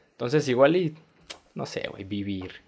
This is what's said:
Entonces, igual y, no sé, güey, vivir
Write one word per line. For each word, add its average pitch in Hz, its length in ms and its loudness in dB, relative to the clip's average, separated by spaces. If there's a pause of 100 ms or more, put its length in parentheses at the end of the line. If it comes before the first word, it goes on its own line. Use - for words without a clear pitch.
(120)
Entonces, 123 360 0
igual 135 280 6
y, 165 180 0 (600)
no 135 120 -6
sé, - 240 -8
güey, 101 140 -12
vivir 98 640 -6